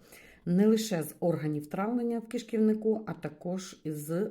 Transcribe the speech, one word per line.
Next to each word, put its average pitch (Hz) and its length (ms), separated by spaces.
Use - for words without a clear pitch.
не 180 200
лише 220 360
з 151 180
органів 151 460
травлення 233 520
в 226 100
кишківнику, 220 800
а 170 60
також 175 720
із 151 260